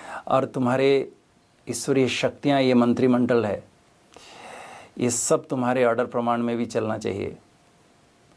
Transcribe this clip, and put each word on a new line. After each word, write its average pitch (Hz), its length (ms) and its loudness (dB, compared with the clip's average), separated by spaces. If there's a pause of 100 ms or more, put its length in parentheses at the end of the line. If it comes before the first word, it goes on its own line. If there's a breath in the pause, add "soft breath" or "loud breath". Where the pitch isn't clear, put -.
(280 loud breath)
और 131 160 2
तुम्हारे 131 680 0 (560)
ईश्वरीय 131 400 0
शक्तियाँ 135 540 0
ये 127 120 4
मंत्रिमंडल 120 720 2
है। 98 180 -6 (1300 loud breath)
ये 123 120 0
सब - 360 0
तुम्हारे 127 380 0
order 117 220 2
प्रमाण 120 360 -2
में 117 140 -2
भी 117 100 -2
चलना 110 320 -4
चाहिए। 101 400 -6 (1000)